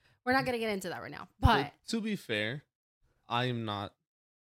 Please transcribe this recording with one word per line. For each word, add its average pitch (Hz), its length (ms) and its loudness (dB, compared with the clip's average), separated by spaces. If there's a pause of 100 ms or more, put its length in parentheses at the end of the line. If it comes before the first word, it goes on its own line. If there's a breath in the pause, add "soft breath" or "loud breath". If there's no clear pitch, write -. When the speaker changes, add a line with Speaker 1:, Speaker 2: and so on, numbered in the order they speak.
(240 soft breath)
Speaker 1:
we're 247 80 2
not 262 140 4
gonna 254 120 -2
get 226 120 -2
into 190 180 -4
that 123 140 -8
right 127 80 -10
now. - 180 -14 (100)
But 220 260 6
Speaker 2:
But - 80 -8 (160)
to 226 120 0
be 208 160 -2
fair, 110 480 -2 (640)
I 120 180 2
am 120 180 -2
not 104 300 -4 (580)